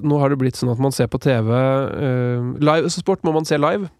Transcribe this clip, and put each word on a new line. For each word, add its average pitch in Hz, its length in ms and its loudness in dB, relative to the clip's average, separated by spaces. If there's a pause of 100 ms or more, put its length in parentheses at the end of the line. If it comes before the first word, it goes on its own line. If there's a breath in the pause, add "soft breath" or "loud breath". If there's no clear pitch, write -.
nå 147 160 2
har 139 100 4
det 143 80 0
blitt 131 180 0
sånn 127 160 -2
at 117 80 -2
man 135 120 2
ser 127 160 0
på - 120 -4
T 139 140 2
V, 113 160 0
eh, 127 960 0 (160)
live, 151 320 2
så 180 80 -6
sport 190 240 -2
må 160 80 2
man 156 120 0
se 151 120 0
live, 170 320 0 (100)